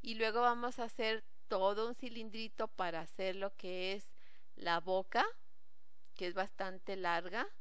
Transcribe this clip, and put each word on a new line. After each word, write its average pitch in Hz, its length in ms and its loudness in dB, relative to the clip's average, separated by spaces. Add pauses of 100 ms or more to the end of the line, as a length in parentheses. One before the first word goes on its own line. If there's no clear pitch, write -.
Y 226 100 -2
luego 220 280 4
vamos 240 360 4
a 240 60 0
hacer 220 420 0 (220)
todo 202 400 4
un 247 80 -2
cilindrito 220 720 -2
para 170 340 0
hacer 190 340 -2
lo 196 220 -2
que 185 360 -2
es 202 140 -2 (480)
la 170 240 2
boca, 185 460 2 (880)
que 180 140 -2
es 170 80 -2
bastante 190 600 -2
larga. 180 520 0 (140)